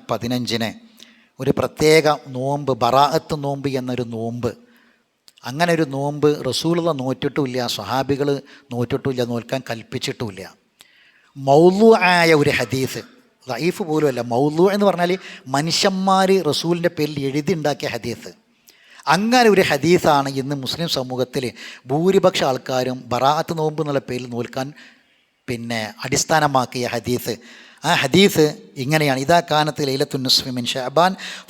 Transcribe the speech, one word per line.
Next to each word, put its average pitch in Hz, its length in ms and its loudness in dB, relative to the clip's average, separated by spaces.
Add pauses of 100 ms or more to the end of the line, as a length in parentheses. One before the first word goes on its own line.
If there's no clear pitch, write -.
(100)
പതിനഞ്ചിന് 117 800 -4 (500)
ഒരു - 180 0
പ്രത്യേക 151 500 4 (200)
നോമ്പ്, 135 440 -4
ബറാഅത്ത് 139 720 2
നോമ്പ് 139 240 -4
എന്നൊരു 127 340 -4
നോമ്പ്. 117 480 -6 (920)
അങ്ങനെ 165 280 -2
ഒരു 160 100 0
നോമ്പ് 147 680 -2
റസൂലുള്ള 165 440 -2
നോറ്റിട്ടുമില്ല, 127 720 -4
സ്വഹാബികൾ 131 760 -4 (300)
നോറ്റിട്ടുമില്ല, 123 520 -4
നോൽക്കാൻ 120 460 -6
കൽപ്പിച്ചിട്ടുമില്ല. 110 840 -10 (840)
മൗലു 170 520 6 (120)
ആയ 175 340 4
ഒരു 143 160 4
ഹദീസ്, 127 520 -4 (460)
ദഈഫ് 151 340 -4
പോലുമല്ല, 151 380 0
മൗലു 151 520 2
എന്ന് 202 140 0
പറഞ്ഞാൽ 175 320 2 (280)
മനുഷ്യന്മാർ 190 960 2
റസൂലിൻ്റെ 170 460 0
പേരിൽ 151 360 -4
എഴുതി 143 280 -2
ഉണ്ടാക്കിയ 147 360 -2
ഹദീസ്. 113 420 -8 (760)
അങ്ങനെ 226 440 4
ഒരു 190 100 6
ഹദീസാണ് 147 680 4
ഇന്ന് 135 280 -4
മുസ്ലിം 147 320 -6
സമൂഹത്തിൽ 127 640 -2 (340)
ഭൂരിപക്ഷ 180 580 4
ആൾക്കാരും 127 640 -2
ബറാഅത്ത് 151 520 0
നോമ്പ് 156 240 -2
എന്നുള്ള 143 160 -2
പേരിൽ 127 320 -6
നോൽക്കാൻ 127 420 -6 (760)
പിന്നെ 117 460 -6 (100)
അടിസ്ഥാനമാക്കിയ 135 840 0
ഹദീസ്. 117 500 -4 (480)
ആ 165 100 2
ഹദീസ് 156 640 2 (200)
ഇങ്ങനെയാണ്, 143 440 0
"ഇദാ 165 300 4
കാനത്ത് 151 360 0
ലൈലത്തുൻ 135 360 -2
നിസ്ഫി 131 280 0
മിൻ 123 160 -6
ഷഅബാൻ 139 500 0 (340)